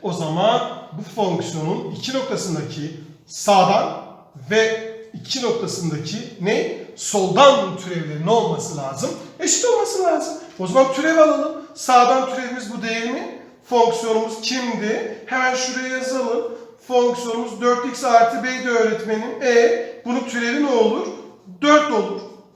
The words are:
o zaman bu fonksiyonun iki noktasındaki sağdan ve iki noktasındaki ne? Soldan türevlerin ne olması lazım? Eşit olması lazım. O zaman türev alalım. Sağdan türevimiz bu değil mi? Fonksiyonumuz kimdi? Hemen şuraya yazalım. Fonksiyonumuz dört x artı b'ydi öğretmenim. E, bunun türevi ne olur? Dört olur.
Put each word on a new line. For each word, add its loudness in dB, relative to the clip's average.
o -4
zaman 0
bu -12
fonksiyonun -4
iki -8
noktasındaki -6
sağdan 2
ve 0
iki -8
noktasındaki -4
ne? -2
Soldan 4
türevlerin -6
ne 2
olması 0
lazım? -6
Eşit 0
olması 2
lazım. 0
O -4
zaman 4
türev 2
alalım. 4
Sağdan 4
türevimiz -8
bu -10
değil -4
mi? -8
Fonksiyonumuz 2
kimdi? -4
Hemen 0
şuraya -4
yazalım. -4
Fonksiyonumuz 0
dört 2
x -6
artı 6
b'ydi -4
öğretmenim. 0
E, 4
bunun -2
türevi -2
ne 2
olur? 2
Dört 4
olur. -2